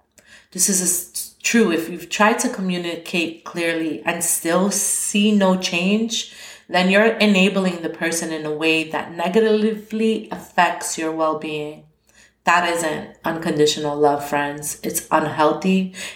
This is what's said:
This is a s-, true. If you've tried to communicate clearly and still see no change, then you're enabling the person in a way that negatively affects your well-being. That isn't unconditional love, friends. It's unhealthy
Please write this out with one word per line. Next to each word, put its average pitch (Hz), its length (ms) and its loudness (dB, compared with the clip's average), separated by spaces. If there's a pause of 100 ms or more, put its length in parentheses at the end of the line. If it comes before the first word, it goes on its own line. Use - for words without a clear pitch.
(520)
This 185 180 0
is 185 100 0
a 180 60 -2
s-, - 580 -6
true. 220 280 4
If 160 180 -2
you've 180 200 -12
tried 220 300 2
to 254 100 0
communicate 170 920 -4
clearly 165 600 -2
and 170 180 -2
still 180 480 0
see - 600 0
no 190 240 4
change, 190 760 -2 (360)
then 190 200 2
you're 202 160 6 (120)
enabling 190 640 2
the 160 80 -6
person 165 420 -4
in 151 140 -6
a 151 80 -4
way 156 320 0
that 151 260 -8
negatively 214 1200 0
affects - 640 -2
your 160 140 -4
well-being. 156 760 -4 (600)
That 175 240 4
isn't 160 560 -4
unconditional 151 720 0
love, 143 300 2
friends. 147 560 -4
It's - 280 -6
unhealthy 160 840 2 (220)